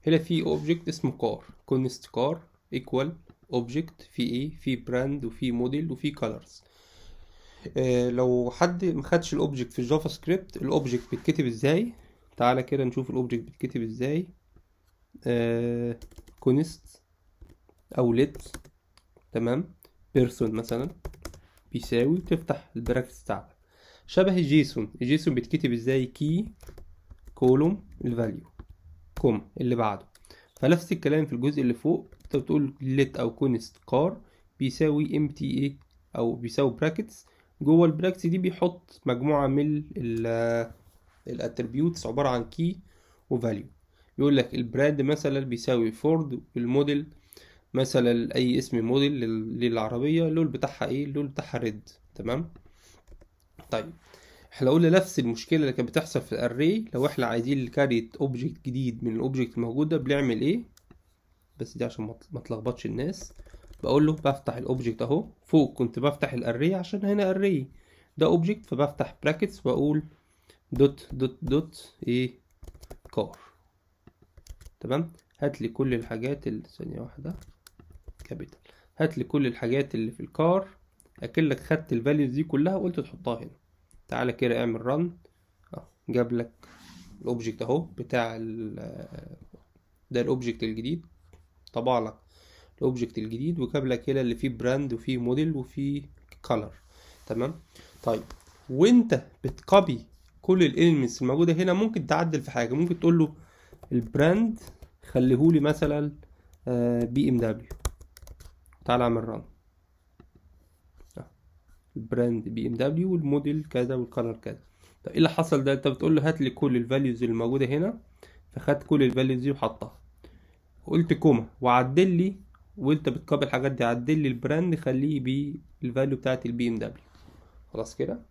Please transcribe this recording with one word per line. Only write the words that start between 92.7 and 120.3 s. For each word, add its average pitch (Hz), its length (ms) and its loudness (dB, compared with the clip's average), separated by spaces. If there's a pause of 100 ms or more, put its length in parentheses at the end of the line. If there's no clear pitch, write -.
الاوبجكت 127 400 -2
الجديد 127 420 -4
وجاب 131 260 -2
لك 127 240 -2
هنا 135 100 2
اللي 120 140 0
فيه 131 140 -4
براند 123 440 -2
وفيه 123 260 -4
موديل 143 380 0
وفيه 139 460 -6 (400)
كلر، 107 320 -2 (520)
تمام؟ 131 340 -6 (420)
طيب، 113 200 0 (480)
وانت 220 560 6 (180)
بتكوبي 170 640 2 (360)
كل 185 200 4
الاليمنتس 147 600 4
الموجوده 156 300 2
هنا 180 200 2
ممكن 208 340 0
تعدل 156 360 0
في - 80 -12
حاجه، 120 240 -2
ممكن 170 260 0
تقول 170 180 6
له 156 160 2 (580)
البراند 165 680 2 (420)
خليهولي 131 580 4
مثلًا، 147 520 0 (560)
آه، 120 360 2
بي 135 240 0
ام 127 80 2
دبليو. 113 320 -2 (1160)
تعال 123 180 2
اعمل 117 260 0
ران. 110 140 -8 (1800)
آه، - 120 -18 (640)
البراند 117 520 -2
بي 113 180 -4
ام 120 80 -2
دبليو 160 380 0
والموديل 147 520 0
كذا 127 300 -2
والكلر 117 420 -4
كذا. - 240 -14 (440)
طب - 60 -10
ايه - 80 -4
اللي 160 100 6
حصل 160 360 0
ده؟ 139 80 2
انت 139 160 0
بتقول 156 280 2
له 151 120 2
هات 160 120 -2
لي 131 100 2
كل 131 260 0
الفاليوز 123 460 0
الموجوده 117 440 2
هنا، 175 340 -2 (520)
فخد 143 300 0
كل 147 200 4
الفاليوز 127 380 2
دي 139 100 0
وحطها. - 500 -4 (840)